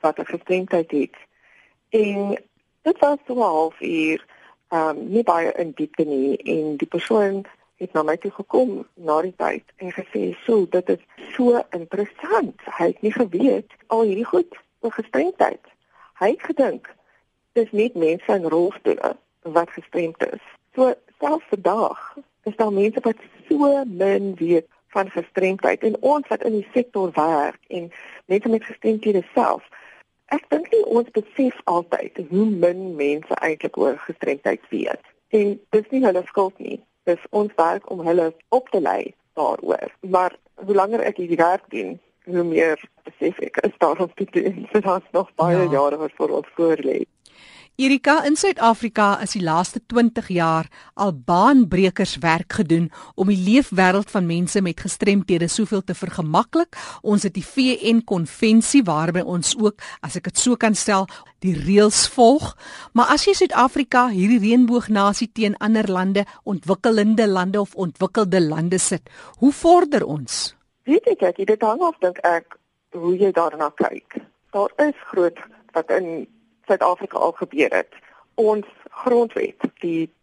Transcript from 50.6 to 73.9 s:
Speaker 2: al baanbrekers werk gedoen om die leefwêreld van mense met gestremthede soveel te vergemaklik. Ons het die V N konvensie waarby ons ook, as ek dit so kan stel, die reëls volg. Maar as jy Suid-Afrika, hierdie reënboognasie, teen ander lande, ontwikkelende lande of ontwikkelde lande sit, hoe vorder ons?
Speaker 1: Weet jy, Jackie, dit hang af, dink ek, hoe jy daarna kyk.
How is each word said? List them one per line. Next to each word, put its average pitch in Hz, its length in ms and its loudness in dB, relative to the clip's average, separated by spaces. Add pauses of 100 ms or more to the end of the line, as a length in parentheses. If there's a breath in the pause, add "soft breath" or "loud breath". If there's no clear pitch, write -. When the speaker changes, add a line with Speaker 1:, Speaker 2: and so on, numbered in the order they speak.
Speaker 2:
al 196 180 0
baanbrekers 185 1080 4
werk 165 340 0
gedoen 165 320 2 (300 loud breath)
om 185 120 0
die 202 100 2
leefwêreld 190 760 2
van 185 160 0
mense 175 360 0
met 170 180 -4
gestremthede 196 680 0
soveel 202 360 -2
te 185 100 -6
vergemaklik. 180 840 -2 (260 loud breath)
Ons 208 200 0
het 185 120 -4
die 185 100 -8
V - 120 -10 (260)
N 226 220 2
konvensie 220 800 2
waarby 165 400 0
ons 180 320 -2
ook, 214 240 0 (180 loud breath)
as - 160 -10
ek 180 140 -8
dit - 80 -6
so 247 180 2
kan 220 180 2
stel, 196 340 0 (320 loud breath)
die 185 140 0
reëls 196 540 4
volg. 262 440 4 (400 loud breath)
Maar 240 180 4
as 302 160 2
jy 392 80 4
Suid-Afrika, 254 720 2
hierdie 208 300 4
reënboognasie, 220 920 2
teen 208 260 -2
ander 214 320 0
lande, 190 340 0 (200 loud breath)
ontwikkelende 208 840 2
lande 190 340 0
of 196 140 -4
ontwikkelde 190 640 0
lande 165 380 0
sit, - 320 -4 (280 loud breath)
hoe 277 140 4
vorder 330 540 4
ons? - 480 -8 (320)
Speaker 1:
Weet 311 180 2
jy, 440 140 2
Jackie, 185 280 0
dit 214 160 2
hang 233 200 0
af, - 160 0
dink 180 240 -2
ek, 165 320 0 (400)
hoe 175 240 -2
jy 196 140 4
daarna 156 420 -2
kyk. - 460 -6 (320)